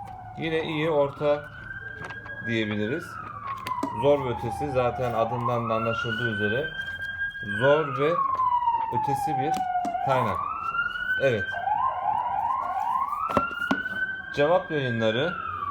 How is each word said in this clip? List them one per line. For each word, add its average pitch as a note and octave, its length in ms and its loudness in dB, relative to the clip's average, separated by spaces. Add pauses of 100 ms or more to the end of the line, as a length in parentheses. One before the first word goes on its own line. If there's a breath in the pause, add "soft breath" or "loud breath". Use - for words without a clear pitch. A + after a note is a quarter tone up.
(400)
yine D#3+ 240 0
iyi, D#3 260 0
orta D3 560 2 (1040)
diyebiliriz. A2 580 0 (960)
Zor C#3 240 4
ve B2+ 40 0
Ötesi B2 420 -4
zaten B2 420 2
adından A#2 560 0
da A2+ 40 2
anlaşıldığı A2+ 580 0
üzere G#2 360 2 (920)
zor C#3 400 4
ve D3 120 4 (840)
ötesi G#5+ 380 0 (100)
bir D3+ 100 0 (540)
kaynak. C6+ 320 2 (840)
Evet. A#2 200 4 (3000)
Cevap E3 360 4
Yayınları B2 640 2 (380)